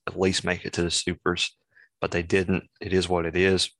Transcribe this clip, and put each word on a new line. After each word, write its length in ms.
at 120
least 240
make 220
it 80
to 100
the 80
Supers, 640
but 120
they 120
didn't. 400
It 140
is 140
what 180
it 100
is. 440